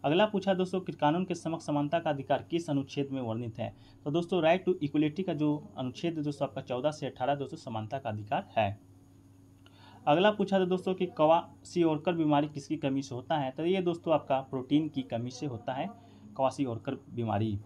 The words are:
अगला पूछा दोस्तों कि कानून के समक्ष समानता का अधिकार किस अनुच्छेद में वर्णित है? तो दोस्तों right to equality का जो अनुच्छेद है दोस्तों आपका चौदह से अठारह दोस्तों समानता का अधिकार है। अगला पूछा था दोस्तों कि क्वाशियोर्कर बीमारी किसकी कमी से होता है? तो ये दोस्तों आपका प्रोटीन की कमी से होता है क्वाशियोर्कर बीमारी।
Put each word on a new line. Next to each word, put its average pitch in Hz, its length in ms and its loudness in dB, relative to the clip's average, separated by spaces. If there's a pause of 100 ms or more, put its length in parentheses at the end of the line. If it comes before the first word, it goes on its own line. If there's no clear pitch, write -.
अगला 170 200 4
पूछा 196 280 0
दोस्तों 185 260 0
कि 185 120 -8
कानून 151 340 2
के 180 100 -4
समक्ष 165 300 -6
समानता 147 340 0
का 160 100 -2
अधिकार 139 420 -2
किस 170 180 -2
अनुच्छेद 139 420 -2
में 135 100 -4
वर्णित 113 380 -6
है? 110 160 -6 (300)
तो 147 60 -2
दोस्तों 170 300 0
right 180 280 4
to 175 200 0
equality 151 340 0
का 180 100 -2
जो 147 340 -2 (100)
अनुच्छेद 143 400 -4
है 147 60 -4
दोस्तों 147 240 -2
आपका 131 140 -8
चौदह 131 300 -2
से 147 140 -8
अठारह 127 300 -2
दोस्तों 139 220 -8
समानता 113 400 -6
का 135 120 -6
अधिकार 107 480 -4
है। 101 220 0 (1300)
अगला 175 240 6
पूछा 196 280 2
था 185 60 4
दोस्तों 185 280 0
कि 185 120 -2
क्वाशियोर्कर 165 1080 2
बीमारी 151 340 4
किसकी 151 300 -6
कमी 139 240 0
से 135 140 -8
होता 127 220 -2
है? 135 140 -2
तो 160 140 -6
ये 185 160 2
दोस्तों 170 320 0
आपका 143 260 2
प्रोटीन 139 500 0
की 139 120 -4
कमी 120 300 -4
से 151 140 -8
होता 127 280 -6
है 147 140 -4 (480)
क्वाशियोर्कर 131 560 0
बीमारी। 110 760 -2